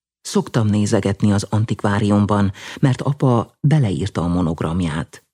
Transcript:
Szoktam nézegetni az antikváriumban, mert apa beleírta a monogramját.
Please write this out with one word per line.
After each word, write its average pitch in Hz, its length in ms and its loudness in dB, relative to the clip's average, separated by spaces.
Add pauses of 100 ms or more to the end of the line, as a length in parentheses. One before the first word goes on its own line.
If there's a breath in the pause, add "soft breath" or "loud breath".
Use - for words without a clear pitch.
(220)
Szoktam - 460 0
nézegetni 104 640 2
az 101 180 0
antikváriumban, 104 1000 0 (280 loud breath)
mert 131 220 2
apa 127 580 0
beleírta 98 640 0
a 85 40 -2
monogramját. 82 960 -4 (100)